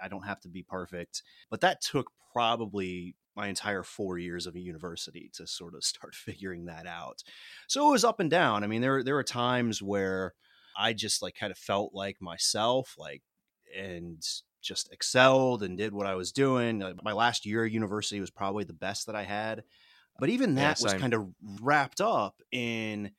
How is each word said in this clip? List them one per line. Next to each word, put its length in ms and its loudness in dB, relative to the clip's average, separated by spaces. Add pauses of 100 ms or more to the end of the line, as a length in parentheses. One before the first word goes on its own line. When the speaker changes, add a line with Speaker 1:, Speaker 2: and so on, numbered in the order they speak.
Speaker 1:
I 60 -8
don't 140 -10
have 200 -8
to 80 -20
be 120 -10
perfect. 600 -8 (260)
But 120 -6
that 200 2
took 300 -2 (220)
probably 800 0 (200)
my 120 -4
entire 360 -2
four 360 -6
years 260 -6
of 100 -10
university 800 -10
to 140 -14
sort 260 -10
of 100 -8
start 320 -4
<laughs> 0 -
figuring 500 -8
that 200 -12
out. 380 -12 (440)
So 220 4
it 20 10
was 140 6
up 140 4
and 100 2
down. 340 6
I 40 0
mean, 140 2
there, 220 4
there 120 2
were 80 2
times 580 2
where 540 0 (400)
I 180 2
just, 300 -2
like, 120 -6
kind 160 -4
of 60 -14
felt 380 0
like 260 -6
myself, 800 0
like, 240 -12 (520)
and 480 -8 (380)
just 300 -6
excelled 720 6
and 140 -4
did 160 -2
what 120 -4
I 100 -2
was 160 -4
doing. 520 2
Uh, 100 -6 (100)
my 100 -2
last 340 2
year 180 2
of 80 -2
university 460 -2
was 100 -6
probably 340 -4
the 100 -10
best 340 -6
that 80 -6
I 80 -4
had. 400 -4 (560)
But 100 2
even 260 4
Speaker 2:
Yeah, 180 4
Speaker 1:
that 60 -2
was 120 4
Speaker 2:
same. 80 0
Speaker 1:
kind 140 2
of 160 0 (320)
wrapped 400 2
up 400 2 (100)
in, 680 -2